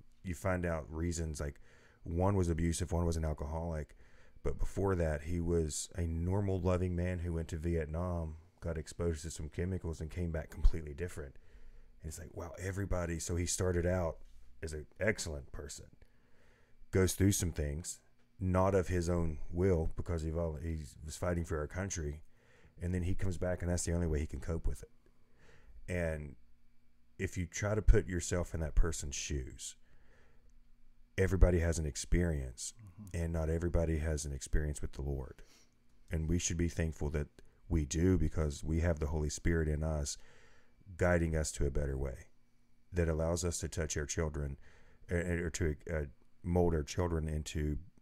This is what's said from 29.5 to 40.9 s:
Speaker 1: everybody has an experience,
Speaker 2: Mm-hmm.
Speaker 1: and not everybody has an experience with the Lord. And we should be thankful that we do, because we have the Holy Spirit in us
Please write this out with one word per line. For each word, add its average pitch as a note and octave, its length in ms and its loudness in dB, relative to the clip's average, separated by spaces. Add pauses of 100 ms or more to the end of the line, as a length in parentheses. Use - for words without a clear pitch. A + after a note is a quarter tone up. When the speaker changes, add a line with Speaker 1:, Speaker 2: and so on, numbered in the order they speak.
Speaker 1:
everybody F2+ 440 6
has E2 180 2
an D#2+ 80 0
experience, D2 880 0 (260)
Speaker 2:
Mm-hmm. F2+ 240 -6
Speaker 1:
and E2 80 -2
not D#2+ 160 0
everybody E2 500 2
has D#2 280 -2
an C#2+ 60 -6
experience D2 500 0
with D2+ 100 -4
the C#2+ 100 -8
Lord. C2+ 400 -6 (680)
And D#2+ 180 -2
we E2+ 100 4
should F2 200 -2
be E2+ 100 4
thankful D#2+ 420 -2
that D2+ 180 -2 (400)
we D#2+ 180 4
do, F2 320 4
because D#2 440 0
we D#2+ 180 0
have E2+ 180 2
the D#2 80 -2
Holy D2+ 240 0
Spirit E2 380 2
in D2+ 140 0
us D#2 360 -2 (800)